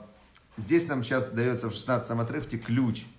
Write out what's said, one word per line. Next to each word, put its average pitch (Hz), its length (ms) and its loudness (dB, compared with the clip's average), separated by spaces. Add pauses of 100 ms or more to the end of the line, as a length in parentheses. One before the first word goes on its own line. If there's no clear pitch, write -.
(580)
здесь 165 300 2
нам 135 160 0
щас 127 260 0
даётся 117 400 0
в - 20 -4
шестнадцатом 117 500 0
отрывке 117 360 -4
ключ, 117 480 2 (140)